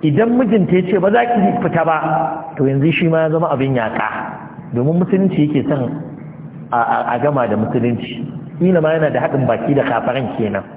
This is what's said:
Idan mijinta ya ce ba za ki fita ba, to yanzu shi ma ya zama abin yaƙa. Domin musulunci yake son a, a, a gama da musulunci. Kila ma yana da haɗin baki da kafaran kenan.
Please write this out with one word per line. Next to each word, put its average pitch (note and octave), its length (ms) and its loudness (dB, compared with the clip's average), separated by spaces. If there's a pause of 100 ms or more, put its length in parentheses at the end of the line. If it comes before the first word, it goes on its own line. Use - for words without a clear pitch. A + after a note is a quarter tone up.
Idan G#3+ 360 4
mijinta G3+ 380 4
ya F#3 100 4
ce G3 140 2
ba F#3+ 100 2
za A#3 160 4
ki G#3 360 2
fita E3 220 0
ba, D#3+ 120 2 (600)
to C#3 80 0
yanzu C#3 280 2
shi E3 160 0
ma D#3+ 180 2
ya D#3 40 0
zama D#3+ 200 0
abin C3+ 240 0
yaƙa. A2 340 -2 (680)
Domin D3 280 2
musulunci F#3 460 2
yake C#3+ 200 0
son C3 220 -2 (800)
a, A#2+ 80 0
a, A#2 360 0
a B2 40 -2
gama C3 300 0
da G#2 80 0
musulunci. A2+ 680 -2 (360)
Kila F3 220 4
ma D#3 140 2
yana D#3 160 2
da B2 100 0
haɗin C3+ 260 0
baki A#2 280 0
da C3+ 80 4
kafaran B2 540 -2
kenan. G2 260 -2 (140)